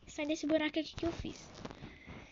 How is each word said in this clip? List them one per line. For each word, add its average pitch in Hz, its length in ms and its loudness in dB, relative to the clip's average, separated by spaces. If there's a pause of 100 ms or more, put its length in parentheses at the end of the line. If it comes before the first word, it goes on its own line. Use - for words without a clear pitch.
sair 302 200 -2
desse 311 200 2
buraco 302 320 6
aqui 302 180 0
que - 100 2
eu 339 60 4
fiz. - 360 -6 (840)